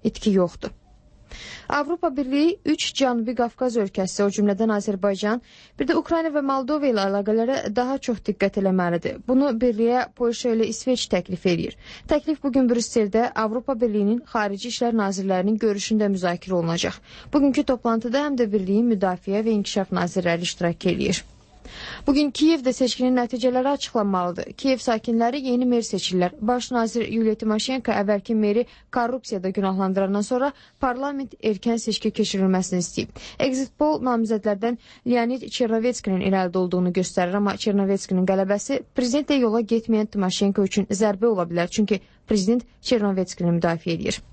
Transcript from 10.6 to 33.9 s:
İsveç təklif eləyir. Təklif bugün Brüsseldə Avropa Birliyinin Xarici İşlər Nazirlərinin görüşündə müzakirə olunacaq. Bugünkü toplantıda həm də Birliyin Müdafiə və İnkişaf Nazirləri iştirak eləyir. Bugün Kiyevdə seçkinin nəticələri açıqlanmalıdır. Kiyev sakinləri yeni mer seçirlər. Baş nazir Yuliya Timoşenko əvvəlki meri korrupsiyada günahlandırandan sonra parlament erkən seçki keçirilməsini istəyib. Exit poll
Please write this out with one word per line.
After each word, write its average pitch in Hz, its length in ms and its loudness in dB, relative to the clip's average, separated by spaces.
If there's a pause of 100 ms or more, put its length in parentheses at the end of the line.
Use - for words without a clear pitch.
İsveç 240 400 -2
təklif 180 360 -2
eləyir. 170 320 0 (300)
Təklif 302 360 0
bugün 254 260 2
Brüsseldə 226 640 2
Avropa 226 460 -2
Birliyinin 214 520 2
Xarici 208 400 -2
İşlər 233 260 0
Nazirlərinin 196 640 0
görüşündə 208 500 0
müzakirə 180 480 -2
olunacaq. 170 420 -2 (320)
Bugünkü 285 300 4
toplantıda 240 640 0
həm 269 120 -2
də 220 120 2
Birliyin 208 400 2
Müdafiə 196 540 0
və 220 140 2
İnkişaf 190 360 -2
Nazirləri 175 540 0
iştirak 175 440 -2
eləyir. - 300 -2 (840)
Bugün 285 240 2
Kiyevdə 285 420 2
seçkinin 254 440 0
nəticələri 247 520 0
açıqlanmalıdır. 190 880 -2
Kiyev 262 240 0
sakinləri 233 640 0
yeni 247 200 2
mer 233 200 2
seçirlər. 180 560 0
Baş 240 300 -2
nazir 226 360 0
Yuliya 220 280 0
Timoşenko 220 560 -2
əvvəlki 202 440 0
meri 214 300 2 (260)
korrupsiyada 233 580 -2
günahlandırandan 196 800 0
sonra 262 220 0 (280)
parlament 269 640 -4
erkən 226 400 0
seçki 220 280 -2
keçirilməsini 190 760 0
istəyib. - 360 -8 (180)
Exit 262 380 -2
poll 302 300 0